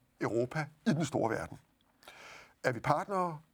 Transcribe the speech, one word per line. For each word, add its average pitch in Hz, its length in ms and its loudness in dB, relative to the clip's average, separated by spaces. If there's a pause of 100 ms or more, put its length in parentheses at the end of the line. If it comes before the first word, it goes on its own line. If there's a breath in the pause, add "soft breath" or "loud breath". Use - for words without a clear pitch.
(220)
Europa 127 440 0 (220)
i - 20 6
den 147 160 4
store 110 240 0
verden. 82 300 -4 (1040 loud breath)
Er 127 80 4
vi 117 80 -4
partnere, 175 600 0 (140)